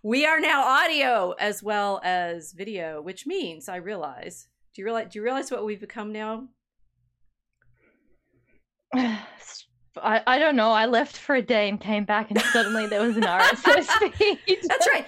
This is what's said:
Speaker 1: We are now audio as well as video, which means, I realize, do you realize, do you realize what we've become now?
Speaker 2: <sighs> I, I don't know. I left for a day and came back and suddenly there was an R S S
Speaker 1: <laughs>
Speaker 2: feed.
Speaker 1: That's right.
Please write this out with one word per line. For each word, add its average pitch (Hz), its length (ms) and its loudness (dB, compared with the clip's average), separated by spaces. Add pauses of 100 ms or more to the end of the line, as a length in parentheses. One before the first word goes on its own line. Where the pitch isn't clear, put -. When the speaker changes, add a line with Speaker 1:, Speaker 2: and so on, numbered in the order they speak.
Speaker 1:
We 254 220 2
are 311 160 4
now 302 220 2
audio 262 760 2
as 208 220 -2
well 202 420 -2
as 175 480 -4
video, 170 500 -8
which 180 240 -12
means, 233 420 -6
I 185 80 -10
realize, 170 720 -10 (260)
do - 60 -16
you 196 60 -8
realize, 226 260 -4
do 214 60 -12
you 208 60 -8
realize 269 260 -4
what 214 160 -6
we've 208 140 -6
become 214 320 -12
now? 220 360 -8 (2500)
Speaker 2:
<sighs> 240 240 0 (840)
I, 220 240 2
I 254 120 4
don't 302 180 4
know. 220 140 4
I 220 160 4
left 240 320 0
for - 160 -2
a 254 80 2
day 208 260 2
and 202 100 -4
came 208 280 -2
back 214 240 0
and 208 100 2
suddenly 220 460 0
there 208 160 0
was 233 160 2
an 226 60 4
R 180 160 2
S 466 280 4
S 370 180 6
Speaker 1:
<laughs> 392 280 0
Speaker 2:
feed. 403 240 2 (280)
Speaker 1:
That's 539 220 2
right. 339 200 0